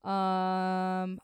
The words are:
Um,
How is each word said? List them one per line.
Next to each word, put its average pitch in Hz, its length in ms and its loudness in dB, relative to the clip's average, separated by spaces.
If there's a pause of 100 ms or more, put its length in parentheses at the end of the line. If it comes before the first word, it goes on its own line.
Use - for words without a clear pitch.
Um, 185 1160 0